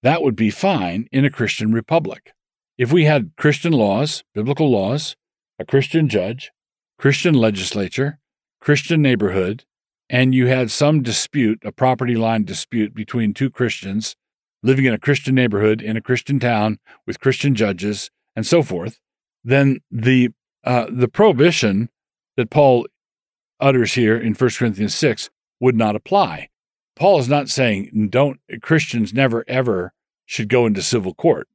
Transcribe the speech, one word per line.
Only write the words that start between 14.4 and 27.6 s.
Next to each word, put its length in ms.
living 240
in 80
a 60
Christian 340
neighborhood, 480
in 160
a 40
Christian 380
town, 380
with 120
Christian 360
judges, 560
and 100
so 160
forth, 380
then 360
the, 380
uh, 260
the 180
prohibition 840
that 120
Paul 380
utters 340
here 240
in 160
First 240
Corinthians 380
six 340
would 160
not 200
apply. 540
Paul 240
is 100
not 200
saying 600